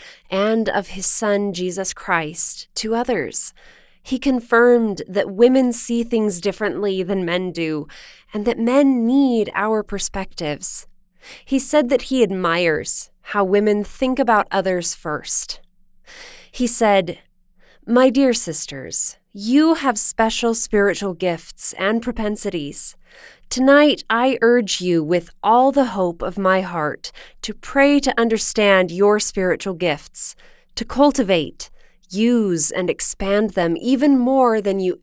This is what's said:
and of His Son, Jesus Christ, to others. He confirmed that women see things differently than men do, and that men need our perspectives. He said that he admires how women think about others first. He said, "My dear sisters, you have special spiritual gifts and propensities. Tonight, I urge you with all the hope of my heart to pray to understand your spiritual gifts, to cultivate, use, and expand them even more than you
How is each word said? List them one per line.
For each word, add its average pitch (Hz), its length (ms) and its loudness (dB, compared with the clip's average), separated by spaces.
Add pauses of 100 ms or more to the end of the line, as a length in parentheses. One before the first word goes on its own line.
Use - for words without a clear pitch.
(300)
and 214 380 0
of 202 220 -2
His 196 160 -8
Son, 202 480 -2
Jesus 180 400 -6
Christ, - 840 -6
to 220 200 -4
others. 226 580 -4 (500)
He 262 140 -4
confirmed 240 880 2
that 185 220 -2
women 247 420 4
see 233 320 -2
things 214 380 -2
differently 190 640 -2
than 190 200 -4
men 180 280 -2
do, 156 360 -4 (460)
and 208 140 -4
that 240 100 0
men 254 480 2
need 247 480 2
our 214 300 -2
perspectives. - 1040 -8 (580)
He 269 140 0
said 269 300 0
that 254 140 0
he 262 200 2
admires 175 880 -2 (100)
how 202 220 -2
women 208 400 2
think 254 340 -4
about 220 320 2
others 185 460 -2
first. - 640 -6 (920)
He 254 140 -4
said, 202 540 2 (680)
"My 254 240 6
dear 254 240 4
sisters, - 840 -8 (160)
you 269 420 2
have 277 240 -2
special 226 560 -2
spiritual 202 580 0
gifts 170 600 -6
and 220 280 -2
propensities. 208 920 -6 (540)
Tonight, 277 600 4
I 240 320 0
urge 233 400 2
you 175 220 0
with 175 260 -2 (140)
all 247 280 4
the 262 220 2
hope 180 300 -2
of 185 160 -6
my 190 220 2
heart 170 500 -6 (320)
to 214 100 -10
pray 285 460 2
to - 200 -2
understand 208 680 2
your 202 300 2
spiritual 185 560 -2
gifts, 160 600 -6 (380)
to - 120 -8
cultivate, 208 840 0 (400)
use, 202 640 0
and 180 180 -4
expand 202 640 -2
them 170 260 0
even 269 400 2
more 247 420 2
than 196 220 -2
you 185 220 -2